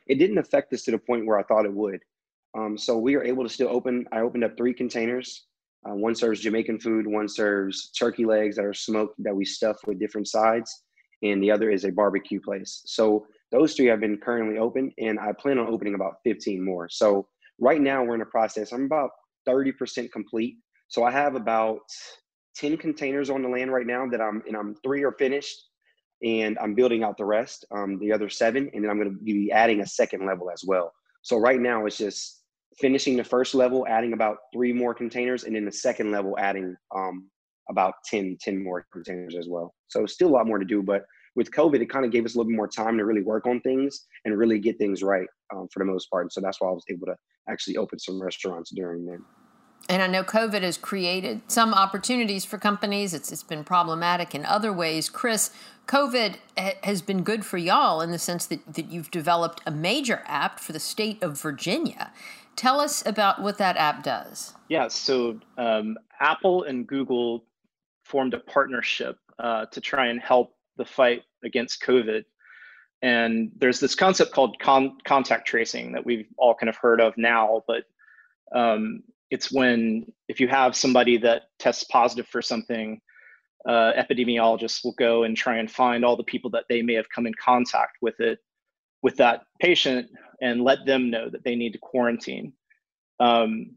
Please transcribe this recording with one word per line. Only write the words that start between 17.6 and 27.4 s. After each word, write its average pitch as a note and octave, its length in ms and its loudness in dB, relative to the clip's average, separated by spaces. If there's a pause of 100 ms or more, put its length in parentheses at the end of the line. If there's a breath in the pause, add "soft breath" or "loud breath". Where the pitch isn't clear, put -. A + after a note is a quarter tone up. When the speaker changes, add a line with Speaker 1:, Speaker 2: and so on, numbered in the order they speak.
Speaker 1:
now C3+ 200 2
we're A#2+ 140 -2
in A2 60 -2
a G#2+ 40 -6
process. A2 460 -2
I'm C3 140 -4
about C#3 240 0 (360)
thirty C3+ 280 2
percent A#2+ 400 -8
complete. A2+ 460 -6 (280)
So - 160 0
I B2 80 4
have C#3 240 2
about A2 460 0 (720)
ten D3+ 240 -4
containers C#3+ 520 -4
on C3+ 120 -2
the B2+ 80 -2
land B2+ 220 -2
right B2+ 160 0
now B2 180 -2
that A#2+ 160 -2
I'm, G#2+ 240 -4
and G#2+ 100 -8
I'm G#2 280 -8
three C#3 200 -2
are C3+ 100 0
finished, C#3 560 -4 (520)
and A2 380 0
I'm G#2+ 160 -2
building A#2 280 4
out G#2 140 -4
the G#2+ 80 -4
rest, G#2+ 460 -2